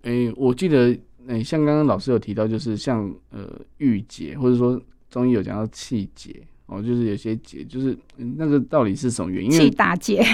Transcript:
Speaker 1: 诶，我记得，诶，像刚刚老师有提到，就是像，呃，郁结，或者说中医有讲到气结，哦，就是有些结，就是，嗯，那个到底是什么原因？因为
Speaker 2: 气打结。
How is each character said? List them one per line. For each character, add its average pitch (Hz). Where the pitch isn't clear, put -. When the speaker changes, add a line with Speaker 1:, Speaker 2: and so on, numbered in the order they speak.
Speaker 1:
诶， 120
我 127
记 175
得， 123
诶， 117
像 156
刚 147
刚 151
老 107
师 98
有 120
提 101
到， 110
就 110
是 113
像， 107
呃， -
郁 117
结， 80
或 127
者 123
说 123
中 123
医 127
有 107
讲 98
到 110
气 -
结， -
哦， 98
就 120
是 120
有 104
些 110
结， -
就 -
是， 131
嗯， 123
那 160
个 143
到 131
底 98
是 123
什 107
么 90
原 92
因？ 120
因 330
为 320
Speaker 2:
气 285
打 175
结。 202